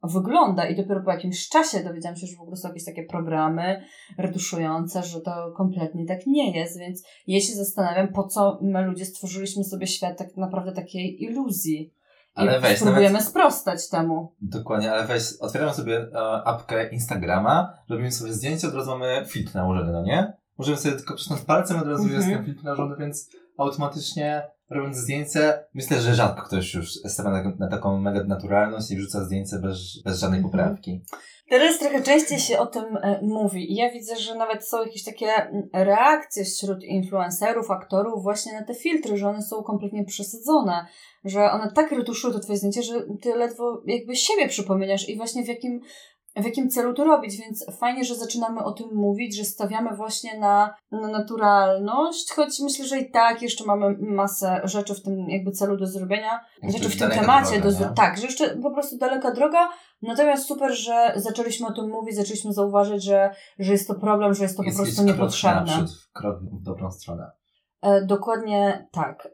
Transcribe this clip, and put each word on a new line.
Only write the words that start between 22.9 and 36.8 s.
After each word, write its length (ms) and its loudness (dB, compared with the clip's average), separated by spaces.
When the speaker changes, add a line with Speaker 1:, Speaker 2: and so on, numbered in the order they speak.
Speaker 2:
więc 300 -8
automatycznie 840 -2
robiąc 280 -4
zdjęcie, 560 2
myślę, 280 0
że 140 4
rzadko 260 2
ktoś 320 -2
już 200 -6
stawia 380 -4
na, 280 -2
na 100 -2
taką 300 0
mega 240 0
naturalność 680 0
i 60 -2
wrzuca 260 -6
zdjęcie 360 -4
bez, 180 -4
bez 140 -2
żadnej 200 2
Speaker 1:
Mhm. 120 0
Speaker 2:
poprawki. 500 -2
Speaker 1:
Teraz 300 6
trochę 220 0
częściej 380 4
się 200 2
o 60 2
tym, 180 -6
e, 220 2
mówi 480 -2
i 40 0
ja 160 2
widzę, 240 -10
że 200 -6
nawet 320 -4
są 160 -2
jakieś 200 -8
takie, 240 -6
mm, 460 0
reakcje 720 4
wśród 380 -6